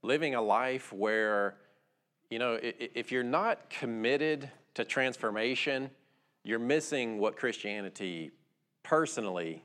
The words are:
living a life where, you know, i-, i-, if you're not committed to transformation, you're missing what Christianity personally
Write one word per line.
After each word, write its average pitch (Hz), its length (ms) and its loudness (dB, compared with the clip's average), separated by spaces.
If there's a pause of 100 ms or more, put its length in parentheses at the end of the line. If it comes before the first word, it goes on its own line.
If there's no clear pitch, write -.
living 139 320 2
a 120 60 2
life 120 520 2
where, 107 640 2 (720)
you 113 80 -4
know, 117 240 0
i-, 120 180 -4
i-, 120 140 -6
if 120 180 -4
you're 127 120 0
not 170 480 0
committed 139 800 -2 (240)
to 113 100 -2
transformation, 127 1040 0 (540)
you're 110 160 0
missing 127 580 0
what 104 200 2
Christianity 98 920 -4 (540)
personally 92 800 0